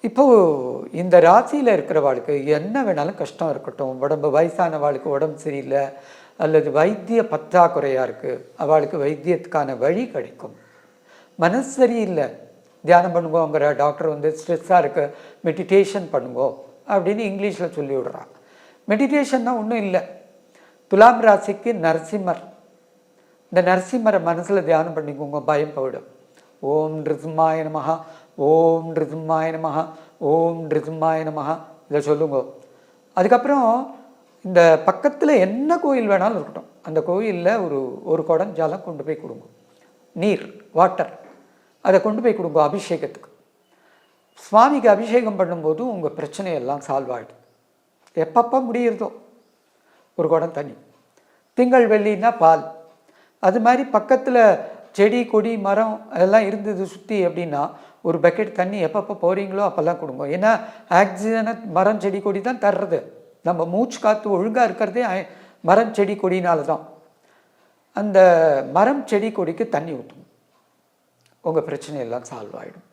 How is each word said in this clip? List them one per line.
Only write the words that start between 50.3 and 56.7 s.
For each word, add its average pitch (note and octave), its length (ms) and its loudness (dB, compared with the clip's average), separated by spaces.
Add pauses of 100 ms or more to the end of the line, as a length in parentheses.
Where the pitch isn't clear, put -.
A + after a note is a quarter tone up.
தண்ணி, C#3+ 180 -12 (840)
திங்கள் B3 300 4
வெள்ளின்னா G#3+ 480 2
பால், D#3+ 280 4 (800)
அது G3 180 2
மாதிரி B3 320 4
பக்கத்துல B3 460 2 (540)
செடி, G#3+ 340 4
கொடி, A3+ 300 0
மரம் G#3 380 0 (160)
அதெல்லாம் G3 360 4
இருந்தது G3+ 400 -6